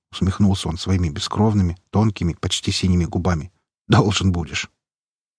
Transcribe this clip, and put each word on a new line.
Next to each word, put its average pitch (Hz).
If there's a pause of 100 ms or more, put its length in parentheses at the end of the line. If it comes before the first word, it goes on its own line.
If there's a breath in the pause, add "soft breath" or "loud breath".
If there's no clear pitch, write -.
(120)
усмехнулся 95
он 82
своими 90
бескровными, 95 (140)
тонкими, 98
почти -
синими 90
губами. 87 (360)
«Должен 95
будешь». - (680)